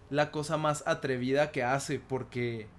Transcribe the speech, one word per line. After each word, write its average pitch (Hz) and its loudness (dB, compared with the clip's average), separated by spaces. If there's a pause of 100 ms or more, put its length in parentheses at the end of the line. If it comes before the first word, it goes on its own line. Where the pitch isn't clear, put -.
(120)
la 147 4
cosa 151 -2
más 151 2
atrevida 135 2
que 131 -2
hace, 135 0
porque 120 -4 (120)